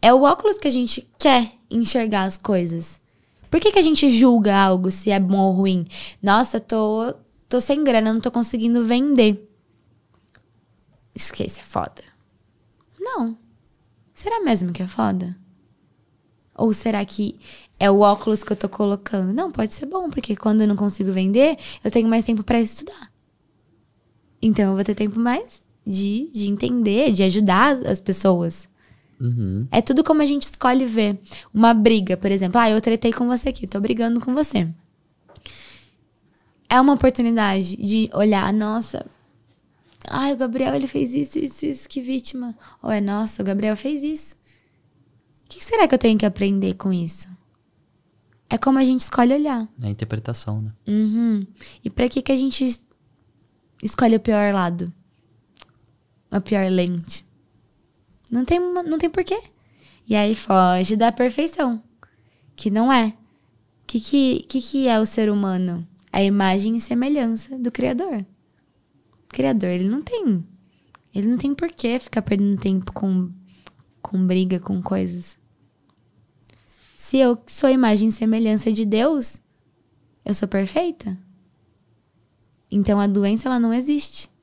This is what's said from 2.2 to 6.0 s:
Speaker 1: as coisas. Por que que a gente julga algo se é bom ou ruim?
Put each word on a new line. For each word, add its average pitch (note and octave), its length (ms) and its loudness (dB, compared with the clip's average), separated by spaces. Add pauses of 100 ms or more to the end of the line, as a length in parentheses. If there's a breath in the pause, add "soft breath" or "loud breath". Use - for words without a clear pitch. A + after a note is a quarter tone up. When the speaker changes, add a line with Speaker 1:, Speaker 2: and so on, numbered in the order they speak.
Speaker 1:
as F#3+ 160 -4
coisas. E3+ 600 -2 (520)
Por E4 100 2
que G#4 100 2
que G#4 80 4
a F#4 40 6
gente D4+ 280 4
julga A3+ 460 6
algo F#3+ 340 4
se F#3+ 200 -2
é G3 100 2
bom F#3+ 160 2
ou F#3+ 160 4
ruim? F#3 340 0 (360 loud breath)